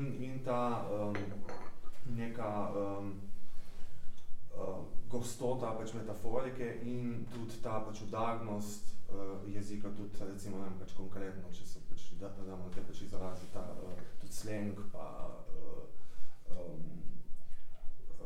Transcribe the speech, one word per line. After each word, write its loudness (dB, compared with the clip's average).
in -6
ta, -4
ehm, -4
neka, -2
ehm, -4
eh, -2
gostota -2
pač -6
metaforike 0
in -4
tudi -8
ta 0
pač -6
udarnost, -2
eh, 2
jezika, 0
tudi -2
recimo, -4
ne 0
vem, -2
pač -6
konkretno, 0
če 0
se 0
pač 4
da-, -2
da -6
damo -6
te 2
pač 0
izrazi, 0
ta, 0
eh, -2
tudi 0
slang -4
pa, 0
eh, 4
ehm, 4